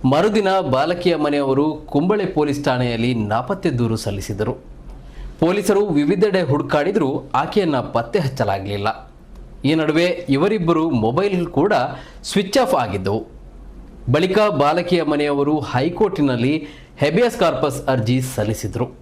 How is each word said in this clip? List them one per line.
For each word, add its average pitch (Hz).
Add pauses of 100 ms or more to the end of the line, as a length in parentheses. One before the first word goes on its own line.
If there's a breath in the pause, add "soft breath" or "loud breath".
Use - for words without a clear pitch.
(120)
ಮರುದಿನ 202 (220)
ಬಾಲಕಿಯ 170
ಮನೆಯವರು 143 (260)
ಕುಂಬಳೆ 185
ಪೊಲೀಸ್ 143
ಠಾಣೆಯಲ್ಲಿ 123 (180)
ನಾಪತ್ತೆ 165
ದೂರು 113
ಸಲ್ಲಿಸಿದರು. 104 (840 loud breath)
ಪೊಲೀಸರು 196
ವಿವಿಧೆಡೆ 180
ಹುಡುಕಾಡಿದ್ರೂ 147 (260)
ಆಕೆಯನ್ನ 147 (160)
ಪತ್ತೆ 117
ಹಚ್ಚಲಾಗಲಿಲ್ಲ. 101 (760)
ಈ 139
ನಡುವೆ 160 (300)
ಇವರಿಬ್ಬರು 165
ಮೊಬೈಲ್ 160
ಕೂಡ 190 (560 loud breath)
ಸ್ವಿಚ್ 196
ಆಫ್ 254
ಆಗಿದ್ದವು. 101 (920)
ಬಳಿಕ 185 (220)
ಬಾಲಕಿಯ 170
ಮನೆಯವರು 147 (180)
ಹೈಕೋರ್ಟಿನಲ್ಲಿ 143 (460 loud breath)
ಹೇಬಿಯಸ್ 208
ಕಾರ್ಪಸ್ 143 (120)
ಅರ್ಜಿ 120
ಸಲ್ಲಿಸಿದ್ರು. 110 (160)